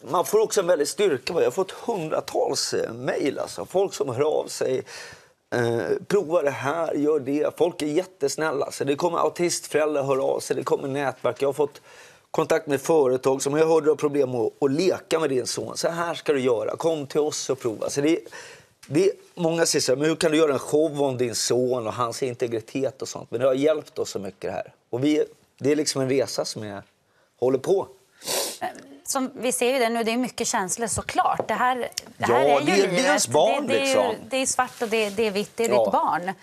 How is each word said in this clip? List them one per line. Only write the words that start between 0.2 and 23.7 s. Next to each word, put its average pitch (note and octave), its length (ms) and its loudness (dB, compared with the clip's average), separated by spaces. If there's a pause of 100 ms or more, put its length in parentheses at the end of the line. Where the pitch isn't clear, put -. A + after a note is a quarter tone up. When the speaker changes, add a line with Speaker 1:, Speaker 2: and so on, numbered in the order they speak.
Speaker 1:
får G3+ 140 2
också G#3+ 220 2
en F3 60 0
väldig D3+ 220 2
styrka. F#3 460 0
Jag D#3+ 100 2
har A#2+ 60 2
fått F#3 200 -2
hundratals, - 1040 -4
eh, F#2 180 -2
mejl, C3 460 -4
alltså. - 280 -8
Folk F#3+ 280 -2
som C#3+ 140 -4
hör A#2+ 140 -2 (180)
av C#3+ 80 -4
sig, B2+ 340 -4 (720)
eh, A#2 260 0 (280)
"Prova E3+ 340 0
det C#3+ 80 2
här, C#3 440 -4
gör D3 260 2
det." C#3+ 380 -2
Folk E3 240 0
är D3+ 40 -2
jättesnälla. D3+ 840 -2
Så - 140 -4
det C#3 120 0
kommer E3+ 220 0
autistföräldrar D3+ 840 0
hör C3+ 160 0
av C3+ 220 0
sig, - 160 -4
det C3+ 80 -4
kommer C#3+ 240 -2
nätverk. C3+ 540 -2
Jag C3+ 60 2
har C#3 40 0
fått C#3 280 -2 (500)
kontakt D#3+ 360 0
med C#3 140 0
företag C3+ 600 2
som, C#3+ 140 0
"Jag D#3+ 100 6
hörde D#3+ 200 4
du D3+ 40 4
har D3+ 60 4
problem C#3 380 0
att, A2 180 0 (100)
att C#3 100 4
leka D#3+ 480 0
med D#3 100 0
din B2 160 0
son. A2+ 300 -6
Så - 120 -2
här E3+ 260 -4
ska - 180 -2
du C#3 80 2
göra. A#2+ 360 0
Kom D#3 300 -2
till D3+ 140 -2
oss D3 300 -2
och C3 100 -2
prova." A2 300 -4
Så C#3+ 100 -4
det, D#3 180 4 (680)
det D3 160 2
är, F#3+ 60 4 (240)
många E3 320 2
säger D#3 160 2
så C3 100 2
här, B2+ 40 4
"Men D3 120 2
hur D#3+ 80 2
kan D#3+ 140 2
du D3+ 80 2
göra D#3 140 4
en B2+ 60 0
show D3 440 0
om C3+ 160 0
din A#2+ 160 0
son B2 520 0
och G#2 60 -4
hans A#2 300 -2
integritet A#2+ 800 -4
och A2 60 -8
sånt?" - 220 -12
Men A#2 100 -4
det C3 60 2
har C3+ 80 4
hjälpt C#3+ 440 0